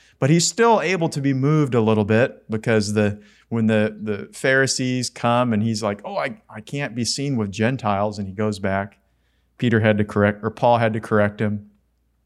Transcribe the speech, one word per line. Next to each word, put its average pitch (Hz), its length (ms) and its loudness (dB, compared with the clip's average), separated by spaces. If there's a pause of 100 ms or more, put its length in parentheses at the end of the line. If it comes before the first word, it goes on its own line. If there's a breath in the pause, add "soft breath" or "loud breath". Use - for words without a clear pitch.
(180 soft breath)
but 131 100 0
he's 165 180 4
still 226 340 2
able 165 280 0
to 147 120 -8
be 139 120 0
moved 139 420 2
a 120 60 4
little 107 240 4
bit 110 460 0
because 110 420 0
the, 104 300 0 (260 loud breath)
when 113 180 0
the, 107 340 2
the 104 320 -8
Pharisees 131 760 0
come 120 440 0
and 107 100 0
he's 113 200 -2
like, 104 220 -4
"Oh, - 120 -8
I, 139 340 -6
I 110 100 -16
can't 135 340 -8
be 120 100 -4
seen 139 320 -4
with 101 140 -2
Gentiles," 104 680 -2
and 98 100 -8
he 92 60 -12
goes 107 240 -4
back, 98 400 -4 (580)
Peter 117 240 2
had 110 180 4
to 104 60 0
correct, 104 380 0
or 113 80 -4
Paul 120 280 2
had 113 160 0
to 113 60 -6
correct 104 400 0
him. 104 300 -4 (540)